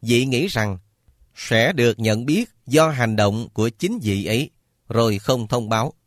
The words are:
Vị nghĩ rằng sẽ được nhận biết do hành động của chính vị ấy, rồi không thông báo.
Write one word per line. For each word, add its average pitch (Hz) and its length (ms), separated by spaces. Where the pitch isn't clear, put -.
Vị 120 240
nghĩ 135 220
rằng 107 300
sẽ 120 380
được 120 260
nhận 110 260
biết 156 240
do 156 220
hành 120 260
động 107 380
của 110 160
chính 208 320
vị 101 240
ấy, 113 240
rồi 110 300
không 120 280
thông 117 220
báo. 113 240